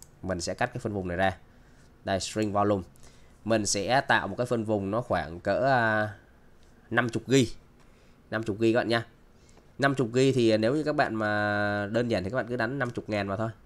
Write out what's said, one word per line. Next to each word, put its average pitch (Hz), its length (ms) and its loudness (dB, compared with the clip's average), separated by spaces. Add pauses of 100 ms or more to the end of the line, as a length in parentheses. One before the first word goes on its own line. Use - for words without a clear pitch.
(220)
Mình 90 180 -4
sẽ 92 140 -6
cắt 120 120 -2
cái - 120 -8
phân 110 140 -6
vùng 95 160 -4
này 87 80 -4
ra. 95 200 2 (680)
Đây, 98 160 -2
string 107 320 -2
volume. 101 300 2 (600)
Mình 107 220 0
sẽ 104 340 0
tạo 110 280 2
một 98 100 -8
cái 123 80 -2
phân 117 180 -2
vùng 104 260 -2
nó 110 100 -2
khoảng 87 400 -4
cỡ, 98 260 0
à, 110 480 2 (760)
năm 120 240 2
mươi 120 300 4
gi. 110 80 -4 (760)
Năm 110 160 -2
mươi 104 120 -4
gi 113 160 4
các 120 60 2
bạn 92 80 -2
nha. 117 180 0 (720)
Năm 139 200 2
mươi 131 140 2
gi 131 220 4
thì 113 220 6
nếu 110 180 2
như 156 80 0
các 147 140 -2
bạn 131 180 0
mà 104 800 0
đơn 120 160 0
giản 98 160 0
thì 95 60 -6
các 123 60 -4
bạn 117 120 -2
cứ 123 80 -4
đánh 123 220 -2
năm 127 180 -4
mươi - 120 -6
ngàn 104 180 -2
mà 98 100 -4
thôi. 110 140 -4 (160)